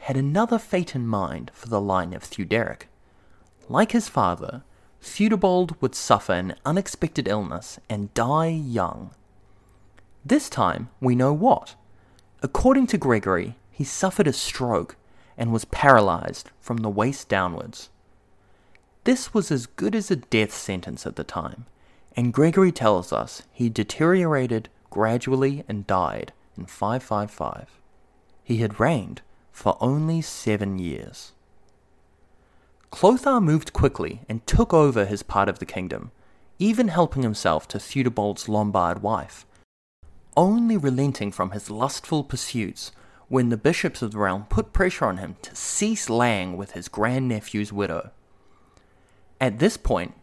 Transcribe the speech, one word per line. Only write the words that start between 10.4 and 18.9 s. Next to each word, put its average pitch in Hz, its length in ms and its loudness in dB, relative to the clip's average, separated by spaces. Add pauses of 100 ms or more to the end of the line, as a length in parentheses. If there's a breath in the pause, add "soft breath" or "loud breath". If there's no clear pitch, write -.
time, 107 400 -2 (100)
we 127 160 2
know 127 160 4
what. 170 440 2 (680 soft breath)
According 254 440 4
to 208 100 0
Gregory, 101 580 2 (140)
he - 160 -6
suffered 190 420 0
a 139 60 2
stroke - 640 -2 (400 soft breath)
and 117 160 0
was 113 120 0
paralyzed 98 920 4
from - 180 -6
the 110 120 -2
waist 107 400 -2
downwards. 92 600 -2 (1160 soft breath)